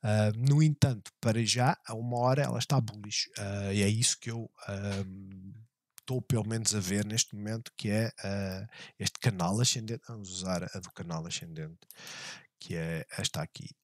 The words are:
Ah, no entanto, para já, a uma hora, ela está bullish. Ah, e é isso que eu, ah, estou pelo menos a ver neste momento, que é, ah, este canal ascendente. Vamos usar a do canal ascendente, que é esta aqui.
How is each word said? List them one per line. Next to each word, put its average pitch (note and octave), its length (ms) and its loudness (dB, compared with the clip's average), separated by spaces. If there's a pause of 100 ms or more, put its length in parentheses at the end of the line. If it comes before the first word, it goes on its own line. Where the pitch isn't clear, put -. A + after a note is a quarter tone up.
Ah, G#2+ 320 4
no C3+ 260 6
entanto, C#3+ 600 4
para A#2 240 2
já, B2 420 4
a A2+ 80 -8
uma A#2+ 240 -2
hora, C3 240 4
ela A#2+ 160 -2
está C3 220 4
bullish. G#2+ 580 -4
Ah, G2+ 340 -2
e G2+ 100 4
é G2 60 6
isso A2 300 2
que A#2+ 140 -8
eu, A2+ 180 -6 (160)
ah, G2 380 -2 (960)
estou B2+ 200 -4
pelo A2 280 2
menos A2+ 260 0
a G#2 60 2
ver G2 240 0
neste G#2+ 320 -2
momento, A2 400 -6
que - 120 -2
é, A2 240 2 (120)
ah, G2 420 -4 (320)
este - 220 -4
canal F#2+ 400 2
ascendente. A#2 480 0
Vamos G#2+ 220 -12
usar F#2 340 -2
a F2+ 160 -8
do F2 120 -16
canal E2 320 -6
ascendente, E2 540 -10 (800)
que - 160 -8
é E2 320 -4 (100)
esta - 240 -4
aqui. - 280 -10 (160)